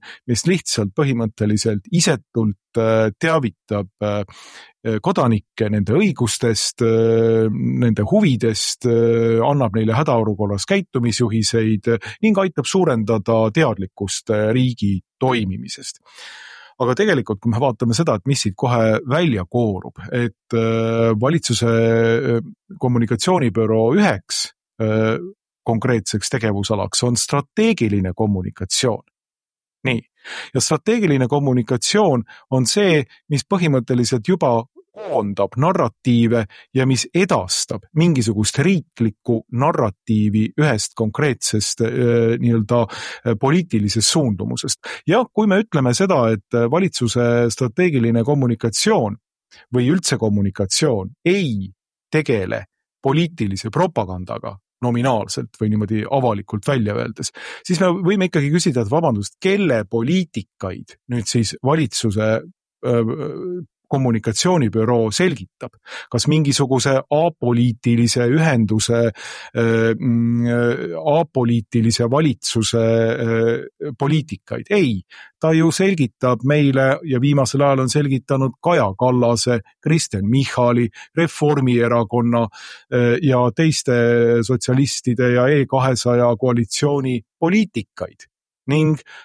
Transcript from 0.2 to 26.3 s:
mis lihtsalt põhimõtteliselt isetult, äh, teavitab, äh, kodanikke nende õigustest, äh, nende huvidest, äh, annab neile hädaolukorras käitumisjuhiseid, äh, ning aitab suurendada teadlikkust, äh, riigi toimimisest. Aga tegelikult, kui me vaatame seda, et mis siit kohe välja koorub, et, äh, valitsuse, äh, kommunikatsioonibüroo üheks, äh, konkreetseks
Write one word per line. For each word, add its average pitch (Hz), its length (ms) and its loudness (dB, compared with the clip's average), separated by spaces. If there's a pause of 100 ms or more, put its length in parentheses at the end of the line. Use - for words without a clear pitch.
mis 117 160 -2
lihtsalt 156 500 -2
põhimõtteliselt 110 960 -2
isetult, 117 840 -2
äh, 110 400 2
teavitab, 113 840 -2
äh, 104 240 -4 (800)
kodanikke 117 640 0
nende 104 240 0
õigustest, 123 920 0
äh, 113 640 2
nende 123 580 0
huvidest, 123 800 0
äh, 117 580 2
annab 131 320 0
neile 110 160 0
hädaolukorras 107 760 0
käitumisjuhiseid, 113 1200 0
äh, - 200 -4 (100)
ning 214 160 2
aitab 185 260 -2
suurendada 113 880 0
teadlikkust, 101 800 -2
äh, 107 240 0
riigi 120 460 0 (180)
toimimisest. - 800 -4 (800)
Aga 123 160 0
tegelikult, 131 480 0
kui 120 80 -2
me 113 100 0
vaatame 123 320 0
seda, 131 220 0
et 104 160 -4
mis 139 160 0
siit 95 100 -4
kohe 113 440 2 (100)
välja 135 340 0
koorub, 107 540 -4 (140)
et, 120 420 -4
äh, 113 560 0 (100)
valitsuse, 127 460 0
äh, 117 760 2 (380)
kommunikatsioonibüroo 117 1200 0
üheks, 151 560 -2 (260)
äh, 110 380 0 (500)
konkreetseks 113 600 -2